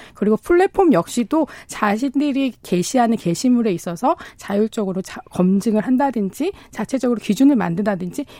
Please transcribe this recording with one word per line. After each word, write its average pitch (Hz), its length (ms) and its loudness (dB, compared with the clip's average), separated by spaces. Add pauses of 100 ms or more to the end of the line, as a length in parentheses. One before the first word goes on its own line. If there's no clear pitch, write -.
(140)
그리고 214 240 0
플랫폼 349 560 4
역시도 240 540 0 (200)
자신들이 262 840 -2 (100)
게시하는 226 540 0
게시물에 226 560 0
있어서 180 420 -4 (220)
자율적으로 202 640 -4
자-, - 180 -14 (120)
검증을 196 500 2
한다든지 254 720 -2 (180)
자체적으로 240 480 -2
기준을 269 360 4
만든다든지 185 680 -4 (140)